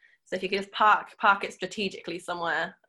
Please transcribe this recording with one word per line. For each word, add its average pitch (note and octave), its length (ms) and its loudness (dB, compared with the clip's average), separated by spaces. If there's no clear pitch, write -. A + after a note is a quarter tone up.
So - 140 -10
if F#3 60 -6
you G3 60 -4
could G3 100 -2
just G3 120 -10
park, - 460 4
park G3+ 260 4
it F#3 100 -8
strategically - 680 -8
somewhere E3+ 560 -4